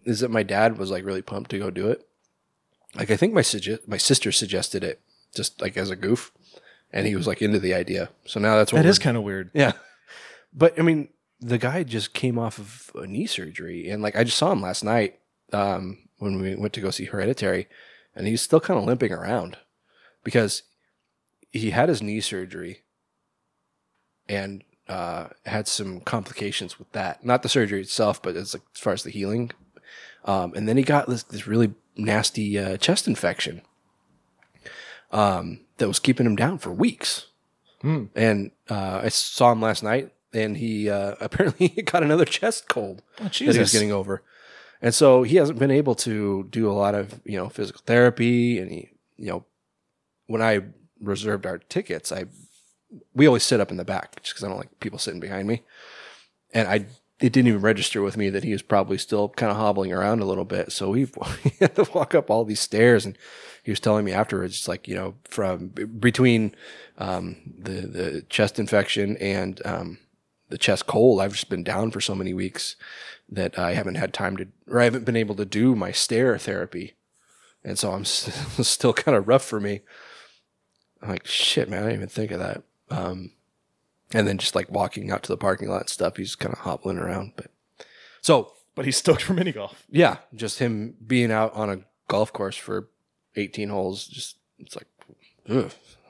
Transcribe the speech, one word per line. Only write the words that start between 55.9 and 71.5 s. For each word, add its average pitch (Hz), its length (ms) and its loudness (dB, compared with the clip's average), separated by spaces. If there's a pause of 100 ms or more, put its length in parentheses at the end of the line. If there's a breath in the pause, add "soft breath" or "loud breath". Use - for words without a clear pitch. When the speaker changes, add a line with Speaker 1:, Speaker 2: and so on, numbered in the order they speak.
Speaker 1:
And 113 140 2
I, 98 80 2 (440)
it 123 140 4
didn't 127 140 6
even 104 140 4
register 107 400 2
with 98 140 -2
me 101 140 0
that 98 140 -4
he 113 100 -2
was 98 80 -4
probably 98 360 2
still 104 320 0
kinda 107 240 0
hobbling 101 380 0
around 101 300 0
a 98 40 -2
little 95 200 -2
bit. 95 260 -4
So 98 200 -4
we, 131 140 2
<laughs> - 380 -8
we 139 160 2
had - 160 4
to 208 180 4
walk 160 220 -2
up 143 140 4
all 113 160 4
these 107 140 -4
stairs, 110 460 6
and 95 120 -10 (460 loud breath)
he 110 80 -4
was 98 100 -2
telling 107 240 4
me 92 80 -2
afterwards, 95 440 -2
it's - 100 -6
like, 90 200 -6
you 95 80 -6
know, 95 200 -6 (100)
from 92 440 -4
b-, - 160 -8
between, 113 680 4 (440 loud breath)
um, 92 400 -6 (200)
the, 95 240 -8
the 87 480 -6
chest - 300 0
infection 101 580 0
and, 95 480 -4
um, 87 320 -8 (520)
the - 80 -8
chest - 280 0
cold, 110 340 6
I've 101 140 -2
just - 160 -8
been 90 140 -4